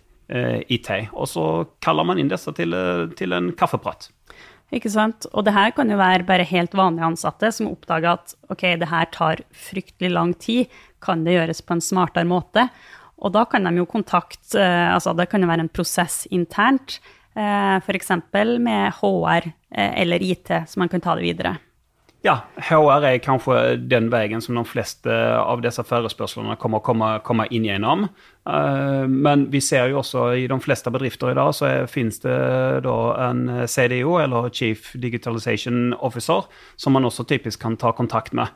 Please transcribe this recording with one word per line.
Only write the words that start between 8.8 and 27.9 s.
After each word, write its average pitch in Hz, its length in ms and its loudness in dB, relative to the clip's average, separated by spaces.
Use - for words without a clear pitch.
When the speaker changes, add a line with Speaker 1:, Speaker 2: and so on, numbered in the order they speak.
Speaker 2:
her 170 220 0
tar 160 260 0
fryktelig - 580 -6
lang 170 220 0
tid, 233 340 0
kan 165 240 -2
det 170 140 4
gjøres 165 240 -2
på - 120 -10
en 170 80 0
smartere 180 440 0
måte? 180 420 2
Og 196 120 -2
da 214 140 4
kan 226 180 0
de 175 140 2
jo 175 80 2
kontakte, - 720 -2
eh, 180 380 4
altså 175 220 0
det 175 140 0
kan 208 120 0
jo 175 60 4
være 165 120 2
en 160 100 -2
prosess - 600 -4
internt, 208 680 0
eh, 202 420 2
for 190 140 -4
eksempel 202 640 0
med 208 320 0
H - 100 -16
R, 165 280 0
eh, - 300 0
eller 175 200 2
I 185 140 0
T, 165 320 -4
så - 100 -10
man 175 120 0
kan 180 120 -2
ta 170 140 0
det 170 80 -4
videre. 170 340 -4
Speaker 1:
Ja, 160 160 2
H - 180 -8
R 147 300 6
er 127 140 4
kanskje 123 580 2
den 113 220 4
veien 113 320 0
som 120 140 -4
de 117 80 0
fleste - 480 -6
av 117 240 0
disse 117 220 -4
forespørslene 110 720 -4
kommer, 110 240 -2
kommer, 110 380 0
kommer 110 320 0
inn 113 120 0
gjennom. 113 460 0